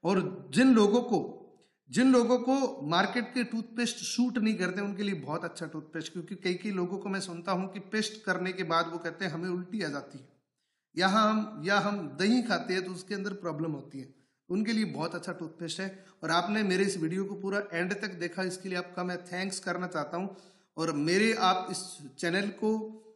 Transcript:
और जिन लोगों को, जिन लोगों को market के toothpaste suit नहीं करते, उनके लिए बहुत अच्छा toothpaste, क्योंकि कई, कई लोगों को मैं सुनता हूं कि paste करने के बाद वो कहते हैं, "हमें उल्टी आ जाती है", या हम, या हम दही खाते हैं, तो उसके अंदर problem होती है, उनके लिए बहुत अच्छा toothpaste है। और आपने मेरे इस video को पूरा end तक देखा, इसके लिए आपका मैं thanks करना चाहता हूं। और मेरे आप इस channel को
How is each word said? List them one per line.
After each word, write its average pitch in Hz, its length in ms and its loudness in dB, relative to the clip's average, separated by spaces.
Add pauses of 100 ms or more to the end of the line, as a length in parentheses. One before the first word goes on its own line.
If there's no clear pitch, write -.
और - 500 0
जिन 254 200 8
लोगों 214 260 8
को, - 420 -2 (480)
जिन 254 220 6
लोगों 240 260 6
को 254 480 0
market 190 480 2
के 247 100 0
toothpaste 226 520 -4
suit 247 420 0
नहीं 220 160 2
करते, 180 260 -2
उनके 202 220 -4
लिए 202 120 0
बहुत 151 300 -6
अच्छा 170 220 -8
toothpaste, 156 460 -10
क्योंकि 175 220 -10
कई, 180 200 -2
कई 202 160 -6
लोगों 180 280 -2
को 202 100 -6
मैं 190 120 -2
सुनता 170 320 -6
हूं 185 160 -2
कि 196 120 -12
paste - 440 -4
करने 185 280 -2
के 185 100 -4
बाद 165 300 2
वो 170 60 -6
कहते 170 260 -6
हैं, 170 80 -4
"हमें 165 160 -4
उल्टी 180 340 -4
आ 160 60 -2
जाती 143 300 -8
है", - 100 -20 (680)
या 180 120 4
हम, 214 560 2
या 202 140 4
हम 185 400 -2
दही 220 240 4
खाते 180 320 0
हैं, 185 100 0
तो 185 80 -6
उसके 175 220 -8
अंदर 202 180 -4
problem 165 400 -4
होती 135 280 -10
है, - 140 -16 (340)
उनके 208 240 0
लिए 214 120 2
बहुत 160 300 -4
अच्छा 180 180 -6
toothpaste 165 480 -8
है। 190 240 -8 (180)
और 156 80 -2
आपने 208 320 2
मेरे 190 220 4
इस 190 120 0
video 175 280 0
को 202 100 -6
पूरा 196 280 -2 (100)
end 180 220 0
तक 202 140 -6
देखा, 175 340 -6
इसके 185 260 -4
लिए 185 100 -4
आपका 180 260 -6
मैं 180 200 -4
thanks 185 340 -6
करना 180 280 -4
चाहता 170 300 -4
हूं। 190 120 -2 (480)
और 160 160 0
मेरे 180 400 4
आप 185 380 4
इस 147 480 -10
channel 185 300 0
को 220 540 -2 (140)